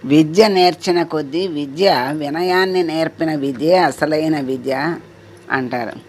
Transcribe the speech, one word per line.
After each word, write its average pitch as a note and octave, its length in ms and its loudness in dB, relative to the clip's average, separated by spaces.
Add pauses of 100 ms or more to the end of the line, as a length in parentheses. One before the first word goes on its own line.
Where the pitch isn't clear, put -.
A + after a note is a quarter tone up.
విద్య D#3 420 4
నేర్చిన F3+ 560 2
కొద్దీ D#3+ 440 -4
విద్య, D3 680 0
వినయాన్ని F3+ 680 0
నేర్పిన D#3+ 520 -2
విద్యే C#3+ 420 0
అసలైన D#3 640 0
విద్య C3+ 560 -4 (560)
అంటారు. B2 400 -4 (180)